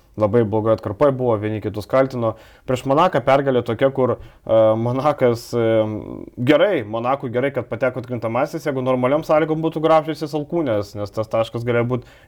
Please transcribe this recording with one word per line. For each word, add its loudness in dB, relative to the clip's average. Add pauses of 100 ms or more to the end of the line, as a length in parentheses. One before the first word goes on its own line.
(200)
labai 4
blogoje 0
atkarpoje 0
buvo, 0
vieni -4
kitus -6
kaltino. 0 (340)
Prieš -2
Monaką 2
pergalė 2
tokia, 0
kur, 0
e, 0 (160)
Monakas, 0
e, 2 (760)
gerai, 4
Monakui -4
gerai, 0
kad -6
pateko -4
atkrintamasis, -4
jeigu -2
normaliom 0
sąlygom 0
būtų -2
graužęsis 2
alkūnės, -2
nes -8
tas -4
taškas -2
galėjo 0
būt -6 (180)